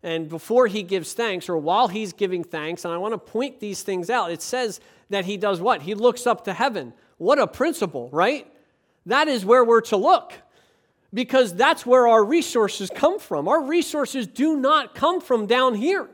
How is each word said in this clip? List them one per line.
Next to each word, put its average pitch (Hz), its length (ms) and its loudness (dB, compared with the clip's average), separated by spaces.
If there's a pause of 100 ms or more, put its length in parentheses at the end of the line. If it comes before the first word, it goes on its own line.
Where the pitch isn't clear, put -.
and 165 280 -6
before 220 380 2
he 202 160 -4
gives 175 300 -6
thanks, 202 360 -4
or 175 80 -2
while 180 320 2
he's 202 240 -8
giving 180 320 -4
thanks, 160 400 -10
and 170 80 -6
I 170 40 -6
want 208 160 -6
to 208 40 -6
point 262 420 -8
these 202 240 -10
things 185 260 -6
out, 214 220 -2
it 165 100 -10
says 240 380 -6 (300)
that 196 160 -2
he 202 100 -6
does 196 240 -2
what? 190 220 0
He 190 140 -6
looks 240 300 0
up 220 200 0
to 196 80 -4
heaven. 180 400 -4 (240)
What 254 220 2
a 220 80 2
principle, 160 680 -4
right? 214 360 0 (560)
That 269 220 2
is 240 180 -2
where 240 200 6
we're 226 160 6
to 220 160 -2
look, 285 360 2 (800)
because 240 400 0
that's 262 320 0
where 247 220 6
our 226 160 6
resources 214 680 0
come 359 300 0
from. 160 300 -4
Our 302 140 2
resources 277 640 -2
do 311 280 0
not 277 400 0
come 339 240 0
from 220 260 -2
down 247 300 2
here. 320 380 -2